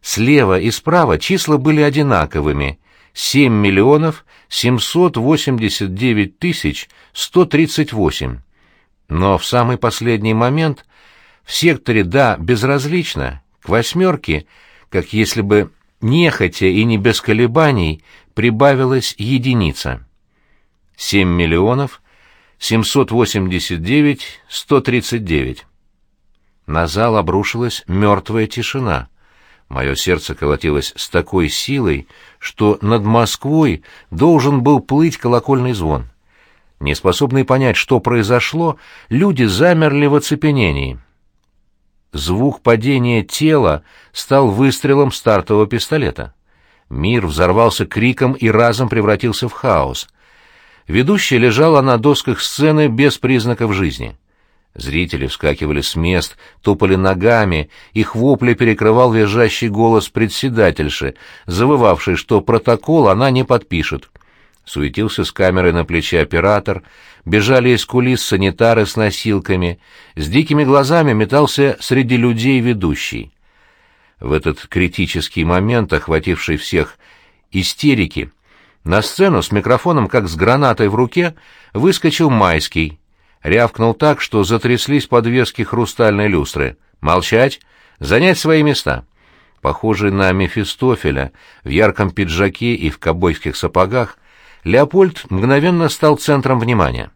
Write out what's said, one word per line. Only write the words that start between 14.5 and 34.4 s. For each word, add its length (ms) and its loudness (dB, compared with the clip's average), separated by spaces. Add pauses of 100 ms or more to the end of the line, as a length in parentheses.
как 220 -4
если 280 -2
бы 300 2 (300)
нехотя 680 0
и 180 2
не 140 0
без 220 0
колебаний, 840 0 (320)
прибавилась 840 0
единица. 880 -2 (880)
Семь 320 0
миллионов 760 0 (560)
семьсот 520 0
восемьдесят 720 -2
девять 640 -2
сто 320 0
тридцать 440 -2
девять. 420 -4 (1000)
На 200 -2
зал 300 0
обрушилась 680 -2
мертвая 600 0
тишина. 640 -6 (600)
Мое 260 -4
сердце 400 -4
колотилось 600 -2
с 120 -12
такой 400 -2
силой, 580 -4 (320)
что 440 0
над 220 0
Москвой 800 0 (280)
должен 520 2